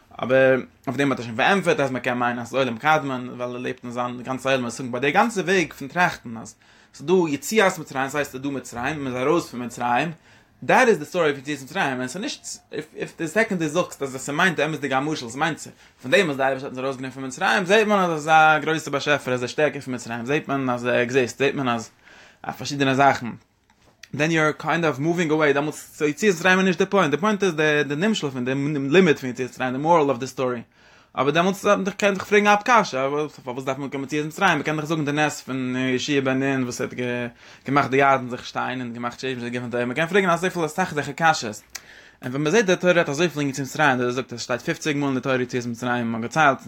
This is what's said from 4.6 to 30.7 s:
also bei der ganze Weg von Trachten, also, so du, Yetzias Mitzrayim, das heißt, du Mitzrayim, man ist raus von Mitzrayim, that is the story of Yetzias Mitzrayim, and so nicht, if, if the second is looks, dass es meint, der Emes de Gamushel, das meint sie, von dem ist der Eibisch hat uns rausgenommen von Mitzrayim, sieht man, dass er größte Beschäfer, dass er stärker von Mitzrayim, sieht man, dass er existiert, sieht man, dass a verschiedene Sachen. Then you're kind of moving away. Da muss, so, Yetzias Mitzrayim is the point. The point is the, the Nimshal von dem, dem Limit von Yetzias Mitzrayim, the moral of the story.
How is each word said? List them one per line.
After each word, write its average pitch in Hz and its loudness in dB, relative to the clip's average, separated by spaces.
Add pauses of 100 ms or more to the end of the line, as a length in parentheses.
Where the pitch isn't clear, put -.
also 120 -8
bei 123 -6
der 143 2
ganze 196 2
Weg 180 0
von 135 -12
Trachten, 147 -2
also, 113 -16 (360)
so 139 -18
du, 175 4
Yetzias 185 0
Mitzrayim, 139 -6
das 131 -8
heißt, 147 -4
du 135 -6
Mitzrayim, 135 -6
man 127 -6
ist 127 -2
raus 160 2
von 120 -10
Mitzrayim, 123 -2 (520)
that 226 4
is 196 4
the 147 -10
story 160 0
of 135 -6
Yetzias 135 -8
Mitzrayim, 135 -4
and 127 -6
so 180 -10
nicht, 254 -8 (300)
if, 151 -10
if - -10
the 165 -4
second 196 0
is 151 -2
looks, 175 -2
dass 135 -6
es 131 -10
meint, 156 2
der 147 2
Emes 151 -4
de 139 -4
Gamushel, 135 -2
das 113 -12
meint 156 -2
sie, - -16 (260)
von 123 -6
dem 185 4
ist 135 -4
der 135 0
Eibisch 135 -2
hat 131 -10
uns 127 -10
rausgenommen 127 -6
von 135 -12
Mitzrayim, 190 -2
sieht 208 4
man, 196 2
dass 156 -4
er 156 8
größte 151 -2
Beschäfer, 139 0
dass 123 0
er 123 -2
stärker 143 0
von 131 -8
Mitzrayim, 117 -8
sieht 151 -2
man, 135 -2
dass 120 -2
er 120 2
existiert, 123 0
sieht 135 2
man, 139 -4
dass 117 -2 (520)
a - -8
verschiedene 135 0
Sachen. 127 2 (720)
Then 147 0
you're 156 2
kind 160 -2
of 131 0
moving 165 0
away. 151 4
Da 143 2
muss, - -8
so, 151 0
Yetzias 185 2
Mitzrayim 185 4
is 175 2
the 190 2
point. 185 2
The 147 2
point 202 0
is 180 0
the, 151 4
the 143 -2
Nimshal 170 0
von 123 -6
dem, 139 -2
dem 139 -2
Limit 160 6
von 131 -6
Yetzias 123 -8
Mitzrayim, 127 -2
the 127 -4
moral 151 4
of 117 -2
the 127 -6
story. 123 -4 (480)